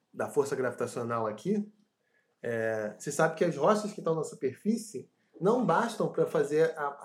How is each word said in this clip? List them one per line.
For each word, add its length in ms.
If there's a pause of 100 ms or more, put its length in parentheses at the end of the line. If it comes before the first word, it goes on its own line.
(120)
da 160
força 260
gravitacional 720
aqui, 400 (720)
é, 560
você 140
sabe 240
que 100
as 120
rochas 340
que 80
estão 160
na 80
superfície 880 (320)
não 240
bastam 460
pra 140
fazer 520
a, 100 (180)